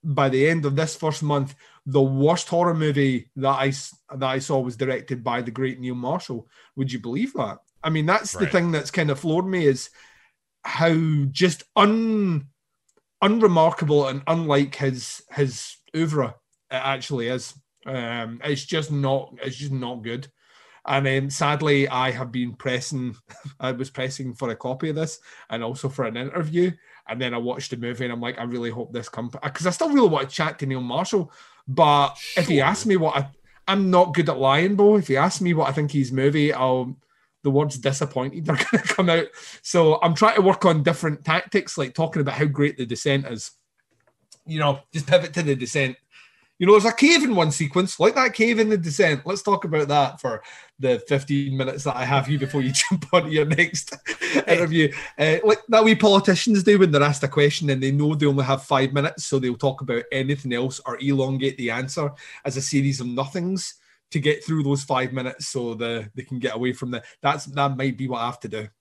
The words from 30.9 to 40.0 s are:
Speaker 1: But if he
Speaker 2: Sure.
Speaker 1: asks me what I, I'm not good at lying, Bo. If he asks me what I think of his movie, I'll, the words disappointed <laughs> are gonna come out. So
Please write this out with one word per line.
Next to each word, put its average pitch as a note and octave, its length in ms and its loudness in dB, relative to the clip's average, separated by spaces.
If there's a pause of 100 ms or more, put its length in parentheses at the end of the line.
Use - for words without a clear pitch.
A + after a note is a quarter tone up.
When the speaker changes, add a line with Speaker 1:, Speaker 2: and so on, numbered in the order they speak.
Speaker 1:
But C#3+ 500 4 (200)
if E3 100 2
he D#3 120 2
Speaker 2:
Sure. C3+ 60 2
Speaker 1:
asks G3 200 0
me G3+ 100 4
what D#3 220 0
I, C#3 120 -2 (380)
I'm F#3+ 240 2
not F3+ 220 6
good E3 160 2
at C3+ 100 -2
lying, D3+ 380 2
Bo. G#3 180 6
If F#3 120 0
he C3 100 2
asks F3 240 2
me F3 120 2
what D3+ 140 2
I C#3 60 -2
think D3 180 0
of D3+ 40 -6
his B2+ 180 0
movie, D3 400 2
I'll, B2+ 420 0 (480)
the C#3 80 0
words C#3 260 0
disappointed C#3 720 -4
<laughs> - 0 -
are C3 60 2
gonna - 280 0
come F3+ 260 0
out. E3 180 2 (340)
So D#3+ 400 4